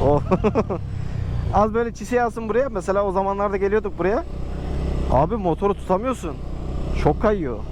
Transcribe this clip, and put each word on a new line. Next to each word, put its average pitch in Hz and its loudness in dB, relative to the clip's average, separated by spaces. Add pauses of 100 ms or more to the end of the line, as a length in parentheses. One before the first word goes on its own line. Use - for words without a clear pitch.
Oo. 143 6 (640)
<laughs> - -2
Az 208 4
böyle 233 0
çise 240 0
alsın 226 -2
buraya. 240 2
Mesela 196 0
o 196 0
zamanlarda 196 0
geliyorduk 196 0
buraya. 202 2 (880)
Abi 160 4
motoru 190 2
tutamıyorsun. 185 -2 (680)
Çok - 2
kayıyor. 165 0 (140)